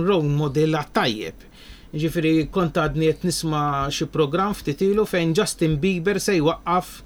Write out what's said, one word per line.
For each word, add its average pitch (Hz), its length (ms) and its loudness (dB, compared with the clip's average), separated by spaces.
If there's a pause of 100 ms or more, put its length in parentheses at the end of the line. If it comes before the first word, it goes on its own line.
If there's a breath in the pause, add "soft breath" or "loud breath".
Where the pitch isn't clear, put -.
role 185 180 4
model 147 480 2
għat-tajjeb. 131 720 -2 (480 loud breath)
Ġifieri 160 580 2
kont 175 240 0
għadni 156 380 0
qed 156 120 -8
nisma' 147 680 -2
xi 147 160 -4
programm 156 480 0
ftit - 260 -6
ilu 202 240 2
fejn 165 300 0
Justin 160 440 0
Bieber 185 420 0
se 196 200 0
jwaqqaf 170 640 -2